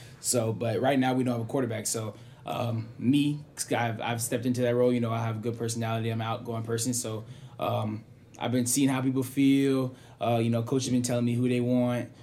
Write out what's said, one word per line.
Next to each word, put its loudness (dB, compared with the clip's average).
So, 0
but -2
right 4
now 2
we 2
don't 0
have -2
a -6
quarterback. -2
So, -4
um, -4
me, 2
I've, -2
I've -2
stepped -2
into 2
that 4
role. 6
You 2
know, 0
I 0
have -2
a -6
good -4
personality. -2
I'm -2
an -4
outgoing -4
person. -2
So, -4
um, -2
I've -4
been 2
seeing 2
how 0
people 0
feel. 2
Uh, 2
you 2
know, 2
coach 0
has -2
been 2
telling 0
me 2
who 2
they 2
want, 2